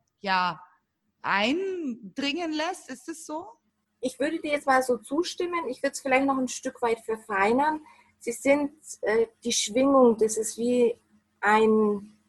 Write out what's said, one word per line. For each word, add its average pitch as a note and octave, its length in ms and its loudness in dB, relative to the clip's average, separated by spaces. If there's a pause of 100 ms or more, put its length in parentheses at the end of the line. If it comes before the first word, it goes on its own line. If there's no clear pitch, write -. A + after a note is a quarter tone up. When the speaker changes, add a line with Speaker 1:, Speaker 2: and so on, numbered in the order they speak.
(200)
Speaker 1:
ja, F3+ 400 0 (640)
eindringen C#4+ 1300 -2
lässt. D#4+ 380 -6
Ist - 200 -16
es - 160 -14
so? D#4+ 220 -10 (540)
Speaker 2:
Ich - 180 -4
würde D#4+ 200 -2
dir D4+ 120 -8
jetzt D4 160 -4
mal C4 160 4
so B3 140 -2
zustimmen. F4 720 -4
Ich B3+ 120 -10
würde C#4 120 -4
es - 80 -12
vielleicht C4 240 2
noch C4+ 120 0
ein B3+ 100 -2
Stück - 340 -10
weit A3+ 200 0
verfeinern. A3 800 0 (380)
Sie - 140 -8
sind, C#4+ 380 0 (300)
äh, A3 260 2 (160)
die A#3 100 -4
Schwingung, B3+ 640 4
das A3 200 0
ist A3 200 -6
wie A#3+ 380 2 (440)
ein, G#3+ 800 2 (120)